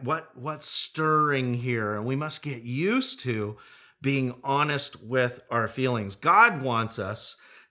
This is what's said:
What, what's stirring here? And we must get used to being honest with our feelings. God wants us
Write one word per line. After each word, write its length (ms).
What, 340
what's 300
stirring 880
here? 400
And 100
we 100
must 280
get 200
used 580
to 360
being 320
honest 580
with 380
our 180
feelings. 460
God 460
wants 380
us 380